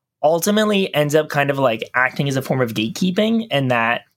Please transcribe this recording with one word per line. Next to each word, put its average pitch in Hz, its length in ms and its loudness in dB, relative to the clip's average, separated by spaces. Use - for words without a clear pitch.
ultimately 196 720 0
ends 147 180 2
up 151 160 2
kind 143 220 0
of, 135 80 -4
like, 123 340 0
acting 127 340 0
as 135 80 -2
a 135 60 0
form 135 180 -2
of 117 140 0
gatekeeping, 185 800 -2
and 139 180 0
that 117 320 0